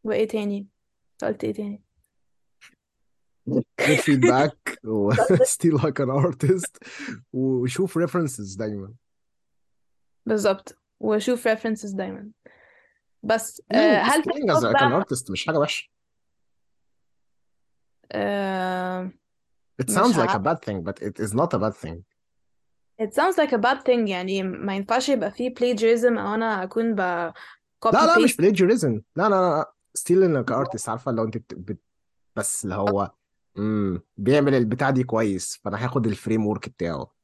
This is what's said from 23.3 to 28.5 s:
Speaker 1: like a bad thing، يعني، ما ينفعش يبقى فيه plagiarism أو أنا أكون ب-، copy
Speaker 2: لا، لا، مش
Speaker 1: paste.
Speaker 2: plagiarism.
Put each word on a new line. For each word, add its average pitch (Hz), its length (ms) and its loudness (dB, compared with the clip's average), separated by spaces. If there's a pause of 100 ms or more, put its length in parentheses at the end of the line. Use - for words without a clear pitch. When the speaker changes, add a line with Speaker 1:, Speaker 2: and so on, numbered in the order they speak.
Speaker 1:
like 302 160 2
a 233 40 2
bad 247 280 0
thing، 240 240 2
يعني، 190 340 -2
ما 190 320 -6
ينفعش 233 340 -2
يبقى 202 220 0
فيه 247 220 -6
plagiarism 233 640 2
أو 202 160 -4
أنا 220 300 -2
أكون 226 320 -2
ب-، 175 360 -2 (540)
copy 226 80 4
Speaker 2:
لا، 294 120 6
لا، 170 140 6
مش - 140 4
Speaker 1:
paste. - 20 -6
Speaker 2:
plagiarism. 175 680 2 (140)